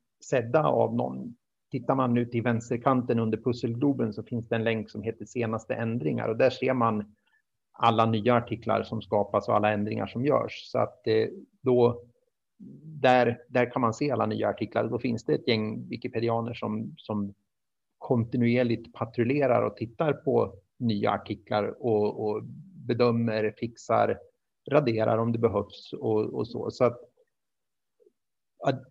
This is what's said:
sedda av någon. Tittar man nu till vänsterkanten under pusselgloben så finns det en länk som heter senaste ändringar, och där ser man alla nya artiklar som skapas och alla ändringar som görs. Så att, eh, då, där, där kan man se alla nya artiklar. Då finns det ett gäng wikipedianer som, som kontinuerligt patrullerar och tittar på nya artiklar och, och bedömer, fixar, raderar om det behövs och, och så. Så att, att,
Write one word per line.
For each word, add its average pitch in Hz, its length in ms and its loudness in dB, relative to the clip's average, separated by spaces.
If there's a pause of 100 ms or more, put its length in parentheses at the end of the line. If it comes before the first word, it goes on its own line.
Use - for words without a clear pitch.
(240)
sedda 135 420 2
av 117 280 4
någon. 131 400 -4 (360)
Tittar 131 240 -2
man 127 200 2
nu 120 120 2
till 120 160 -2
vänsterkanten 120 760 0
under 113 200 0
pusselgloben 120 760 -2
så 110 100 -10
finns 117 260 -6
det 117 80 -2
en 113 80 -2
länk 110 260 -2
som 104 120 -10
heter 110 220 -8
senaste 113 500 -4
ändringar, 117 540 -2
och 113 80 -2
där 127 140 4
ser 127 240 -2
man 113 400 0 (580)
alla 113 340 4
nya 113 280 2
artiklar 113 480 0
som 110 200 -8
skapas 104 460 -2
och 113 80 2
alla 104 160 4
ändringar 107 340 -4
som 117 180 -6
görs. 117 400 0
Så - 140 -4
att, - 280 -4
eh, 110 200 4 (340)
då, 123 420 2 (800)
där, 127 560 2 (100)
där 123 220 0
kan 131 120 -2
man 113 120 2
se 147 160 -2
alla 110 160 0
nya 107 220 -2
artiklar. 113 400 -2
Då 120 100 -2
finns 117 260 -4
det 151 100 0
ett - 140 -2
gäng 110 400 -2
wikipedianer 117 680 -4
som, 110 420 -6
som 101 380 -6 (640)
kontinuerligt 120 920 0
patrullerar 120 720 0
och 107 140 -2
tittar 143 360 -2
på 120 420 0 (240)
nya 107 320 0
artiklar 104 720 -2
och, 107 440 0
och 110 180 -4 (420)
bedömer, 117 720 2
fixar, 113 640 0 (520)
raderar 113 480 2
om 117 140 0
det 117 60 -2
behövs 101 540 -2
och, 110 420 -2
och 120 140 -4
så. 113 220 -6
Så - 140 0
att, 120 140 2 (1700)
att, 127 240 0